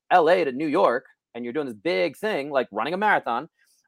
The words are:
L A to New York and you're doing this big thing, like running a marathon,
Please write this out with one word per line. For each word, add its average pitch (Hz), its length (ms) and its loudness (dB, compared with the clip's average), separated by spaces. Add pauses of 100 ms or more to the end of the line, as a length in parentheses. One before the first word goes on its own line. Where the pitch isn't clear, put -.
(100)
L 165 180 6
A 180 160 4
to 139 80 -4
New 147 160 -4
York 143 380 2 (280)
and 120 80 -12
you're 120 100 -8
doing 151 140 -4
this 123 80 -10
big 165 420 -2
thing, 165 340 -4
like 135 200 0
running 113 240 -4
a - 20 -4
marathon, 160 520 0 (400)